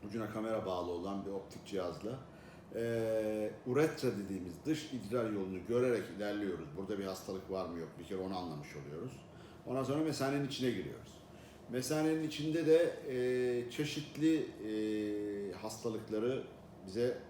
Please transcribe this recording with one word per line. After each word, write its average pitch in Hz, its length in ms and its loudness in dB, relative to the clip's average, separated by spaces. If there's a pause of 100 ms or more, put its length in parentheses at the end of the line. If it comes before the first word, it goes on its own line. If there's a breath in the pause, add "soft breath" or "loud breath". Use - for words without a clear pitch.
ucuna 107 220 -2
kamera 110 360 0
bağlı 90 240 0
olan 95 360 -2
bir 98 40 -6
optik - 360 -8
cihazla, 95 520 -2 (560 loud breath)
e, 110 760 2 (160)
uretra 139 420 4 (160)
dediğimiz 90 300 -4 (120)
dış 151 260 0
idrar 110 380 0
yolunu 95 280 -2 (100)
görerek 120 340 4 (140)
ilerliyoruz. 98 600 -2
Burada 98 220 -4
bir 98 60 -2
hastalık 95 460 -4
var 95 160 0
mı 85 120 -6
yok, 80 100 -6 (100)
bir 87 60 -10
kere 95 140 -4
onu 95 180 -2
anlamış 80 400 -6
oluyoruz. 78 360 -8 (540 loud breath)
Ondan 131 180 2
sonra 143 200 2
mesanenin 143 420 2
içine 123 240 2
giriyoruz. - 500 -6 (500 loud breath)
Mesanenin 156 520 2
içinde 156 440 2
de, 160 280 10 (140)
e, 123 640 2
çeşitli, 151 760 2 (200)
e, 104 840 0
hastalıkları 110 920 0 (440)
bize 117 320 2 (100)